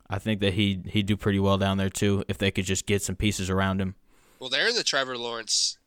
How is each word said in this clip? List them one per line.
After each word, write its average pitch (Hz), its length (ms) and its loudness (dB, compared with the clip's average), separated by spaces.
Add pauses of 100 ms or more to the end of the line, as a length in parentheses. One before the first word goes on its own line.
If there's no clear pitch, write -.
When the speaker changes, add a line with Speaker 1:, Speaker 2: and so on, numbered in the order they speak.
Speaker 1:
I 101 120 -4
think 107 220 -2
that 98 120 2
he'd, 98 380 0
he'd 104 140 2
do 104 100 2
pretty 98 240 2
well 98 180 4
down 98 180 2
there, 98 140 0
too, 101 380 2
if 98 100 -4
they 98 140 2
could 98 120 -2
just 95 220 -2
get 101 160 0
some 95 140 -4
pieces 98 340 -2
around 95 300 2
him. 95 160 -4 (420)
Speaker 2:
Well, 127 100 -12
they're 147 200 2
in 240 80 0
the 185 80 -2
Trevor 131 340 -2
Lawrence 117 580 -4 (100)